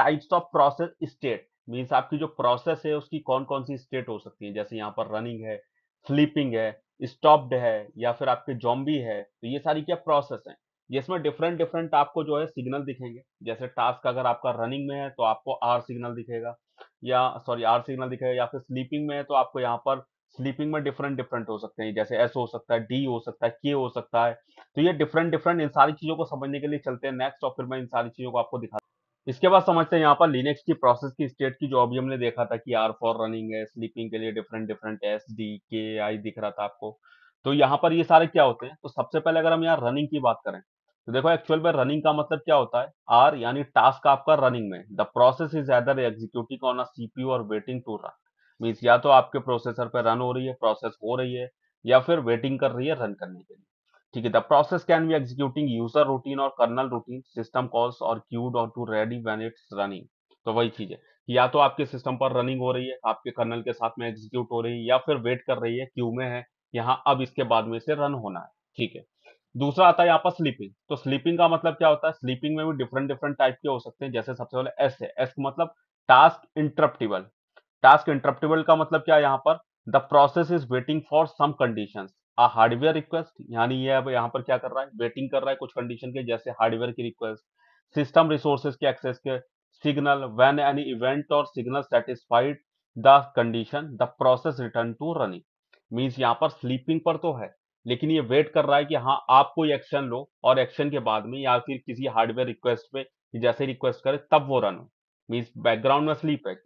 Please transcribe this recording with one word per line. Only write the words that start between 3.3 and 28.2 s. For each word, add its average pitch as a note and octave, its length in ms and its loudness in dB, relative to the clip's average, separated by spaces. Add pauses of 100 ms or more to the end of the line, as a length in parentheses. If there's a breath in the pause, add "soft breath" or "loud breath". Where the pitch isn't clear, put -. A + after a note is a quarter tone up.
कौन C3+ 180 -6
सी C3+ 140 -8
state B2+ 320 -8
हो G#2+ 100 -8
सकती - 260 -18
है। G2+ 80 -10
जैसे G#2+ 240 -8
यहाँ G#2 200 -8
पर G#2+ 180 -4
running A2+ 300 -8
है, G#2+ 120 -8 (500)
sleeping C#3 480 0
है, A2 140 -2 (360)
stopped C#3+ 500 2
है, A2+ 320 -2 (100)
या A#2+ 140 0
फिर C3 180 -4
आपके B2+ 280 -4
zombie C3 420 -2
है, A2 220 -6
तो - 260 -16
ये C#3 120 -6
सारी D#3 220 -2
क्या E3+ 160 -4
process C#3+ 500 -2
हैं, - 80 -20 (340)
जिसमें C3+ 320 -4
different F3 360 -2
different E3 380 -2
आपको D3 280 0
जो D3 160 -2
है D#3 80 -4
signal C3+ 380 -8
दिखेंगे। B2+ 360 -14 (220)
जैसे A2+ 260 -8
task B2 380 -4
अगर B2+ 200 -2
आपका A#2+ 280 -2
running C3 340 -6
में C#3 60 -8
है C#3 140 -8
तो C3 160 -6
आपको A2 280 -2 (120)
R A#2+ 160 0
signal A#2+ 340 -10
दिखेगा, A#2 400 -10 (480 loud breath)
या B2+ 240 2 (180)
sorry A#2+ 200 -4
आर A#2+ 160 2
signal C3 280 -8
दिखेगा, B2+ 240 -4
या B2 120 -2
फिर C3 160 -8
sleeping C3+ 480 -6
में C#3+ 60 -6
है C#3+ 80 -6
तो C#3+ 120 -6
आपको C3 240 0
यहाँ A#2+ 200 -2
पर C3+ 260 -4 (320)
sleeping C#3 360 -4
में D3+ 100 -2
different C#3 340 -4
डिफरेंट A#2+ 320 -6
हो G#2+ 100 -6
सकते A2 240 -10
हैं, G#2+ 120 -6
जैसे G#2+ 220 -2
एस A#2+ 180 2
हो B2 120 -2
सकता - 260 -8
है, A2+ 80 2
D B2+ 240 -4
हो B2 140 -4
सकता A#2 260 -6
है, A#2 80 -2
के C#3+ 180 -4
हो C3+ 180 -2
सकता A#2 360 -2
है। A#2 80 0 (440 soft breath)
तो C#3+ 40 2
ये F3 120 4
different D#3+ 380 0
डिफरेंट E3+ 300 0
इन D3 80 0
सारी D3 240 4
चीजों D#3 220 -6
को D#3+ 100 -4
समझने C#3 340 -8
के D3 80 -6
लिए D3 120 -6
चलते C3 280 -8
हैं C3+ 80 -6
नेक्स्ट, C3 280 -6
और C3 80 -4
फिर C3 140 -10
मैं C3 140 -8
इन B2+ 80 -10
सारी A#2+ 220 -4
चीजों B2 220 -10